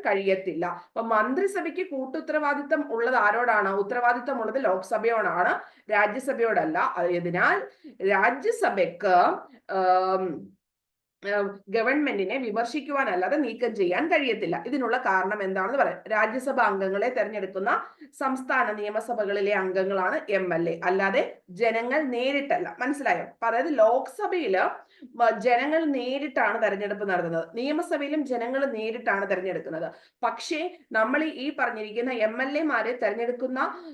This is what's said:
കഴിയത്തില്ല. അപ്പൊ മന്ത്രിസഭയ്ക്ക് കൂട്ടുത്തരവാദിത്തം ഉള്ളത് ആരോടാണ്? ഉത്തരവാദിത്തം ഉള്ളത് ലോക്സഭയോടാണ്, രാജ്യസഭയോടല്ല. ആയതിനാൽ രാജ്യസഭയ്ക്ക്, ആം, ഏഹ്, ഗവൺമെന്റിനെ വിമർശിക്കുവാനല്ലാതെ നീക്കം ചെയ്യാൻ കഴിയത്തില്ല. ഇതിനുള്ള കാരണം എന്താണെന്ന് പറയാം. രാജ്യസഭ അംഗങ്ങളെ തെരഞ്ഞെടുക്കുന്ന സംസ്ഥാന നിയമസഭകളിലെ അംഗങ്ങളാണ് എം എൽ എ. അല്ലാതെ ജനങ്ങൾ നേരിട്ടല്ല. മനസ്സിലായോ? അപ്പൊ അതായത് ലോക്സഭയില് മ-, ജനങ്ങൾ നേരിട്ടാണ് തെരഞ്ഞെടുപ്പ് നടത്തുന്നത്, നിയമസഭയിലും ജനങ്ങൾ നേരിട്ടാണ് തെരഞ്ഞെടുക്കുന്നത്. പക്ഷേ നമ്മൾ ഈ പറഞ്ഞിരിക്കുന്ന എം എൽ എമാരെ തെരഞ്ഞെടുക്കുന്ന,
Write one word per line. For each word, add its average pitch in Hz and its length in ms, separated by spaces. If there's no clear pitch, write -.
കഴിയത്തില്ല. 190 600
അപ്പൊ - 360
മന്ത്രിസഭയ്ക്ക് 311 840
കൂട്ടുത്തരവാദിത്തം 285 1080
ഉള്ളത് 240 240
ആരോടാണ്? 214 520
ഉത്തരവാദിത്തം 240 720
ഉള്ളത് 220 240
ലോക്സഭയോടാണ്, 214 960
രാജ്യസഭയോടല്ല. 208 1040
ആയതിനാൽ 175 640
രാജ്യസഭയ്ക്ക്, 208 1040
ആം, 185 880
ഏഹ്, 202 240
ഗവൺമെന്റിനെ 226 720
വിമർശിക്കുവാനല്ലാതെ 233 960
നീക്കം 233 400
ചെയ്യാൻ 196 320
കഴിയത്തില്ല. 233 580
ഇതിനുള്ള 247 300
കാരണം 202 460
എന്താണെന്ന് 190 360
പറയാം. 180 200
രാജ്യസഭ 240 480
അംഗങ്ങളെ 196 480
തെരഞ്ഞെടുക്കുന്ന 208 760
സംസ്ഥാന 254 520
നിയമസഭകളിലെ 208 840
അംഗങ്ങളാണ് 190 640
എം 185 240
എൽ 170 160
എ. 170 140
അല്ലാതെ 196 540
ജനങ്ങൾ 233 520
നേരിട്ടല്ല. 262 800
മനസ്സിലായോ? 247 420
അപ്പൊ - 240
അതായത് 262 320
ലോക്സഭയില് 269 1120
മ-, 226 220
ജനങ്ങൾ 262 460
നേരിട്ടാണ് 254 800
തെരഞ്ഞെടുപ്പ് 202 460
നടത്തുന്നത്, 170 460
നിയമസഭയിലും 294 720
ജനങ്ങൾ 254 380
നേരിട്ടാണ് 220 640
തെരഞ്ഞെടുക്കുന്നത്. 175 640
പക്ഷേ 311 560
നമ്മൾ 240 320
ഈ 277 340
പറഞ്ഞിരിക്കുന്ന 226 540
എം 233 300
എൽ 285 160
എമാരെ 247 440
തെരഞ്ഞെടുക്കുന്ന, 247 720